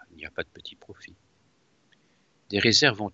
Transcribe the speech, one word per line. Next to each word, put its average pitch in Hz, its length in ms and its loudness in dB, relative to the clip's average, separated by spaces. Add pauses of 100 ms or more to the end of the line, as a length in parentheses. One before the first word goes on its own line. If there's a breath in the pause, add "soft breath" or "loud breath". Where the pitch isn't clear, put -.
(100)
il 82 60 -20
n'y 80 100 -18
a - 40 -20
pas 85 120 -8
de - 60 -20
petit - 280 -20
profit. - 380 -20 (1400 soft breath)
Des 101 80 -2
réserves 110 420 4
ont 104 140 -6